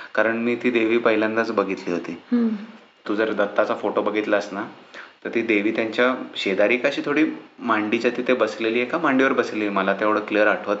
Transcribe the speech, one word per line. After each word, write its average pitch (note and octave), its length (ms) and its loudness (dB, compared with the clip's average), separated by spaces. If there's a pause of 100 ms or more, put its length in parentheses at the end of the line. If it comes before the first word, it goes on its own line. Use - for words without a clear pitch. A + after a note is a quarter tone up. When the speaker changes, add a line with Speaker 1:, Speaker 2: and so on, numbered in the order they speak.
(160)
Speaker 1:
कारण A2+ 220 2
मी A#2 180 0
ती B2 160 0
देवी A2+ 260 4
पहिल्यांदाच A2 540 2
बघितली F#2+ 420 -2
होती. E2 180 -4
Speaker 2:
हम्म. A#3 380 0 (580)
Speaker 1:
तू G#2 80 0
जर A2 180 2
दत्ताचा G2+ 420 0
फोटो G2+ 260 -2
बघितलास G#2 520 0
ना, G2+ 140 -6 (580)
तर G#2+ 100 -6
ती A#2 60 2
देवी A2 300 2
त्यांच्या B2 440 0 (200)
शेजारी G2+ 420 2
का B2 100 -2
अशी C#3+ 180 -2
थोडी D3 200 2 (340)
मांडीच्या A2 580 0
तिथे B2+ 160 0
बसलेली A2+ 480 0
आहे B2 80 -4
का D#3 80 -2
मांडीवर C3+ 360 2
बसलेली G#2+ 280 -2
आहे, G#2 80 0
मला G2 240 0
तेवढं G#2+ 260 0
क्लिअर G#2 280 2
आठवत G2+ 340 0